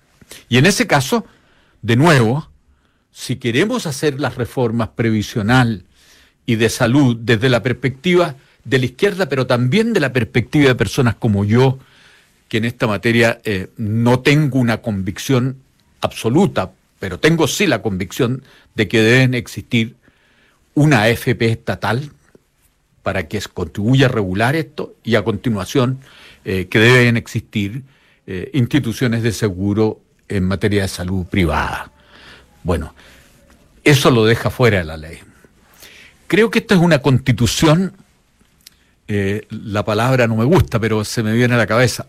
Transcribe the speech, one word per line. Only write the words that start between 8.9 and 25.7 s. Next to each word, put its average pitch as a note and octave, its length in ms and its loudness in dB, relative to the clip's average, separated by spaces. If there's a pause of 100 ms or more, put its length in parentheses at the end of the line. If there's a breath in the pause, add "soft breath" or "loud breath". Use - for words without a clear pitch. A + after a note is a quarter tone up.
pero C3 180 -2
también C3 460 0
de G#3 80 0
la C3+ 140 -2
perspectiva C3 540 0
de B2+ 80 4
personas A#2 400 0
como G2+ 280 0
yo, B2+ 360 2 (680 soft breath)
que A2+ 120 -4
en A2 60 -2
esta A#2+ 220 -4
materia, A2+ 560 0
eh, F#2+ 320 -4
no A#2 460 0
tengo C#3+ 380 2
una A#2 220 0
convicción A#2 760 -4 (420)
absoluta, A#2+ 720 -2 (280)
pero F2+ 200 -8
tengo D#3+ 280 2
sí G3+ 200 -2
la A#2+ 140 0
convicción A2+ 640 -4 (320 soft breath)
de G#2+ 120 0
que A2+ 140 2
deben B2+ 320 4
existir A2+ 640 -4 (800 soft breath)
una D3 260 4
A A2 80 4
F A#2 260 -2
P A#2 140 -2
estatal A2+ 600 -6 (920)
para F#2 240 -6
que G2+ 140 -8
se - 80 -12
contribuya G#2+ 560 0
a A#2+ 40 2
regular G#2+ 460 -2
esto - 480 -8
y A#2 120 0
a G#2+ 100 0
continuación, A#2+ 760 -2 (460 loud breath)